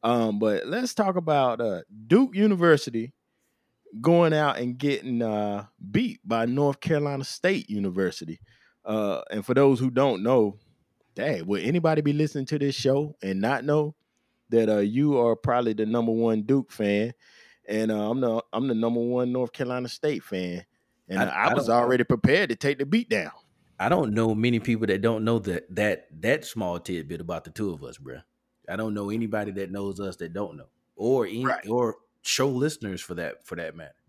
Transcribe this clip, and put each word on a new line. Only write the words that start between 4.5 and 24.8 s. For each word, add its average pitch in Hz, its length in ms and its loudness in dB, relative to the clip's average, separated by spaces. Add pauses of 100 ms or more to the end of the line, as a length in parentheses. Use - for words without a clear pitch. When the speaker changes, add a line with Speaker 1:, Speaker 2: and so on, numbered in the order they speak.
Speaker 1:
and 123 180 -4
getting, 131 440 -2
uh, 104 460 -2 (240)
beat 226 360 -2
by 113 180 0
North 139 360 0
Carolina 143 440 -2
State - 440 -4
University. 92 720 -4 (460)
Uh, 104 360 -2 (100)
and 104 140 -4
for 127 100 0
those 139 240 6
who 127 120 0
don't 120 320 2
know, 110 360 4 (560)
dang, 98 320 -4
would 98 160 -2
anybody 160 380 2
be 143 120 2
listening 147 340 -2
to 151 120 -4
this 139 160 -2
show 143 480 0
and 95 180 -2
not 123 240 0
know 151 300 0 (540)
that, 113 200 4
uh, 107 100 4
you 131 400 2
are 117 160 4
probably 120 380 0
the 107 140 0
number 113 260 0
one 113 300 2
Duke 131 280 0
fan, 104 420 0 (540)
and, 110 240 0
uh, 107 200 -2
I'm 131 100 -2
the, 117 220 0 (100)
I'm 127 160 -2
the 117 60 0
number 117 260 0
one 123 320 -2
North 127 200 -4
Carolina 123 360 -6
State 151 340 -4
fan, 90 420 -6 (440)
and, 95 140 0
Speaker 2:
I, - 20 2
Speaker 1:
uh, 90 80 -6 (120)
I - 40 4
Speaker 2:
I 117 60 2
Speaker 1:
was 131 140 0
Speaker 2:
don't - 0 -
Speaker 1:
already 120 360 4
prepared 139 440 2
to 117 80 -2
take 139 220 -2
the 139 80 -2
beat 226 220 0
down. - 220 -2 (480)
Speaker 2:
I 101 100 0
don't 151 240 2
know 113 200 2
many 113 260 2
people 113 280 0